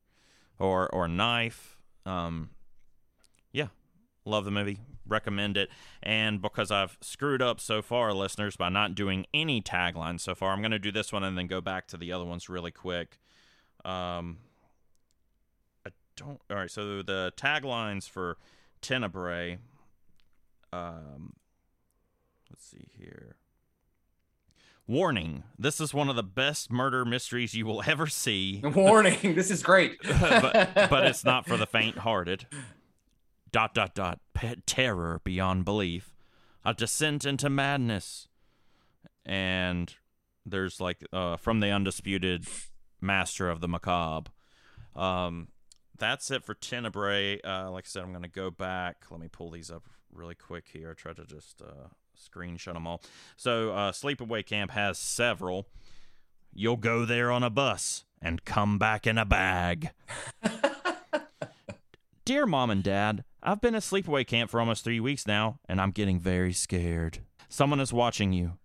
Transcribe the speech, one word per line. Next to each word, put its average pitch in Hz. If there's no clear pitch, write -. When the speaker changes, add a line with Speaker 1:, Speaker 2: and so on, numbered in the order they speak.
Speaker 1:
or, 92
or 87
knife. 117
Um, 85
yeah, 160
love 107
the 101
movie. 101
Recommend 104
it. 98
And 110
because 104
I've 98
screwed 139
up 120
so 107
far, 117
listeners, 98
by 87
not 95
doing 98
any 147
taglines 85
so 90
far, 95
I'm 98
gonna 110
do 101
this 104
one 101
and 95
then 90
go 92
back 92
to -
the 85
other 90
ones 87
really 87
quick. 87
Um, 87
I 95
don't. -
All 101
right. 92
So 101
the 92
taglines 120
for 90
Tenebrae. 90
Um, 82
let's -
see -
here. -
"Warning, 107
this 139
is 151
one 143
of 127
the 113
best 131
murder 127
mysteries 120
you 113
will 110
ever 156
see." 98
Speaker 2:
<laughs> 135
Warning, 190
this 175
is 170
great. 175
Speaker 1:
<laughs> -
But, 180
but 135
it's -
Speaker 2:
<laughs> -
Speaker 1:
not 127
for 117
the 110
faint-hearted. 107
Dot, 110
dot, 101
dot. 90
Pe-, 117
terror 87
beyond 92
belief. 92
A 113
descent 147
into 139
madness. 139
And 92
there's, 92
like, 90
uh, 87
from 113
the 101
undisputed 95
master 95
of 82
the 87
macabre. 85
Um, 87
that's 117
it 131
for 110
Tenebrae. 101
Uh, 95
like 92
I -
said, 95
I'm 92
gonna 90
go 95
back. 92
Let 82
me 82
pull 85
these 82
up 82
really 85
quick -
here. 82
I -
try 80
to 80
just, 76
uh, 71
screenshot 87
'em 82
all. 85
So, 113
uh, 98
Sleepaway 117
Camp 101
has 101
several. 98
"You'll 113
go 117
there 120
on 123
a 123
bus 113
and 82
come 104
back 107
in 113
a 110
bag." 92
<laughs> -
"Dear 277
Mom 135
and 98
Dad, 101
I've 208
been 233
at 214
Sleepaway 160
Camp 117
for 117
almost 113
three 117
weeks 131
now, 107
and 92
I'm 95
getting 95
very 90
scared. 85
Someone 143
is 131
watching 117
you. 87